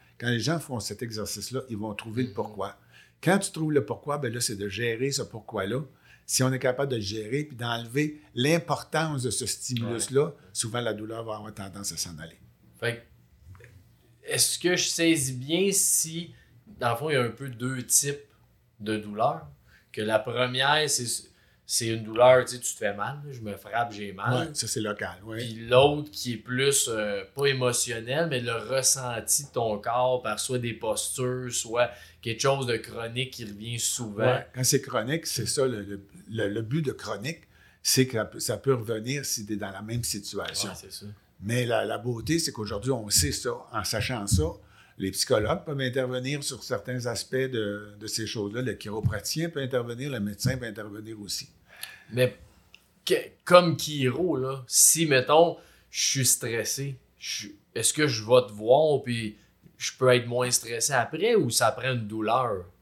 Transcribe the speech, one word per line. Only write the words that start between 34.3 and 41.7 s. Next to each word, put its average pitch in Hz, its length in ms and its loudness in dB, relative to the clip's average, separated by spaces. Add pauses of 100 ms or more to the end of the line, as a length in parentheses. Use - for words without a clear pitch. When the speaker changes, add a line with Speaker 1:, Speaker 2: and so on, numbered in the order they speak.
Speaker 1:
quand 127 100 -2
c'est 139 180 4
chronique, 131 440 -2
c'est - 220 -4
ça, 135 180 2
le, 117 160 -2
le, 98 200 -10 (280)
le, 107 200 -2
le 107 120 -2
but 123 240 -2
de 123 60 0
chronique, 110 500 -8 (400)
c'est - 240 4
que 127 120 -4
ça 104 80 0
peut, - 140 -12
ça 110 180 -4
peut 135 180 2
revenir 117 500 -6
si 110 200 -4
t'es 107 100 -4
dans 98 160 -6
la 95 100 -12
même 113 220 -4
situation. - 640 -6
Speaker 2:
Ouais, 90 100 -10
c'est 98 120 -18
ça. - 140 -14 (360)
Speaker 1:
Mais 120 240 0
la, 113 200 2